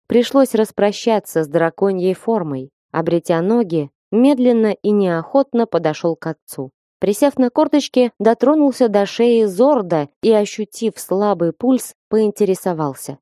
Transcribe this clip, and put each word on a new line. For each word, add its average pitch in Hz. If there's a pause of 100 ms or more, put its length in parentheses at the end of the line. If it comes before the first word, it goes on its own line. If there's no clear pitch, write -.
Пришлось 240
распрощаться 208
с 147
драконьей 180
формой. 156 (220)
Обретя 165
ноги, 175 (220)
медленно 240
и -
неохотно 208
подошел 165
к -
отцу. 143 (300)
Присев 208
на 247
корточки, 285
дотронулся 247
до 202
шеи 233
Зорда 190 (140)
и, 226
ощутив 208
слабый 180
пульс, 247 (140)
поинтересовался: 185